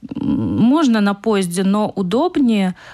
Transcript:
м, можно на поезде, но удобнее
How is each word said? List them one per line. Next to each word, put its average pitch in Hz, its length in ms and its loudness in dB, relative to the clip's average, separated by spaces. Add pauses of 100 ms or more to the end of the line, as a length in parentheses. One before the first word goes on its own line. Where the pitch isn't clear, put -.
(200)
м, - 380 -2
можно 247 420 4
на 202 140 2
поезде, 196 500 -2
но 202 320 0
удобнее 214 760 0 (180)